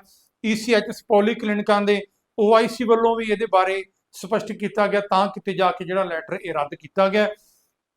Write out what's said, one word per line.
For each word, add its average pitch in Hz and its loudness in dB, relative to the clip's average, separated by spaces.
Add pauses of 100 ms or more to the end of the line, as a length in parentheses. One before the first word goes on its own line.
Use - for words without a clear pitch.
(440)
ਈ 220 0
ਸੀ 220 -2
ਐਚ 214 2
ਐਸ - -14
ਪੋਲੀਕਲੀਨਿਕਾਂ 208 2
ਦੇ 202 2 (380)
ਓ 214 4
ਆਈ 233 4
ਸੀ 247 -8
ਵੱਲੋਂ 226 2
ਵੀ 226 -4
ਇਹਦੇ 208 -2
ਬਾਰੇ 190 0 (280)
ਸਪਸ਼ਟ 214 -4
ਕੀਤਾ 208 -2
ਗਿਆ, 202 0
ਤਾਂ 196 0
ਕਿਤੇ 196 -8
ਜਾ 180 2
ਕੇ 180 -8
ਜਿਹੜਾ 185 -2
ਲੈਟਰ 170 -6
ਇਹ 170 -8
ਰੱਦ 147 -6
ਕੀਤਾ 190 0
ਗਿਆ। 208 2 (680)